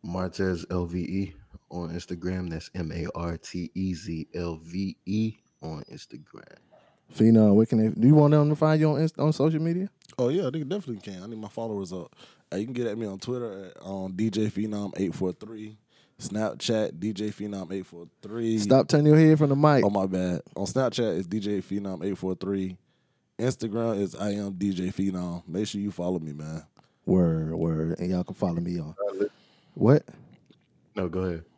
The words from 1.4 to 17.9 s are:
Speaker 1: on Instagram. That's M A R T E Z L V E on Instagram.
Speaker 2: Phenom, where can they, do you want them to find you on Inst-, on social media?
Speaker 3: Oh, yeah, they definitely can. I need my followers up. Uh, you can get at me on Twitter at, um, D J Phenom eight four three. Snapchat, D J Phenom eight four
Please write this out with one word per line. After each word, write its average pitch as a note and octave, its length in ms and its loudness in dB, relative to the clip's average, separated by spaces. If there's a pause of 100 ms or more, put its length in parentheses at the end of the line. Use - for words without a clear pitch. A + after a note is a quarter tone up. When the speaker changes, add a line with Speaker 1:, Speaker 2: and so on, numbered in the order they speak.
Speaker 1:
on E2+ 200 -8
Instagram. F2+ 600 -6
That's E2 260 -8
M E2 160 -6
A D#2+ 140 -6 (100)
R E2+ 220 -6
T - 360 -10
E F#2+ 200 -2
Z E2 420 -8
L E2+ 260 -4
V F2+ 440 -6
E A2 300 -2 (260)
on D#3+ 300 -10
Instagram. - 680 -20 (580)
Speaker 2:
Phenom, A2 400 8
where A2 100 8
can A#2+ 120 0
they, A2 120 4
do A2 180 4
you D3+ 80 10
want D3 160 8
them D3+ 180 4
to D3+ 60 0
find D#3 260 2
you D#3 100 4
on C#3+ 100 0
Inst-, D#3+ 180 -2
on D#3 120 2
social D#3+ 300 0
media? F3 280 -4 (280)
Speaker 3:
Oh, B2 120 2
yeah, F3 220 0
they D#3+ 120 -6
definitely C3+ 360 -6
can. F#2+ 240 -14
I G#2 40 -14
need A#2 120 -12
my G#2+ 80 -12
followers G2+ 460 -8
up. F2 220 -12 (360)
Uh, F2 60 -6
you G#2+ 80 -4
can C3 80 -12
get A#2+ 140 -4
at G#2+ 100 -4
me A2+ 80 -6
on F#2+ 140 -8
Twitter A2 560 -8
at, - 100 -20
um, F#2+ 280 -6
D G#2+ 160 0
J G#2+ 180 0
Phenom G#2 500 -4
eight F2+ 180 -2
four F#2 180 -2
three. G#2+ 440 -16 (420)
Snapchat, G#2+ 800 -2
D G#2+ 140 -4
J G#2 160 -4
Phenom G2 440 -10
eight F#2+ 120 -6
four E2+ 220 -18 (140)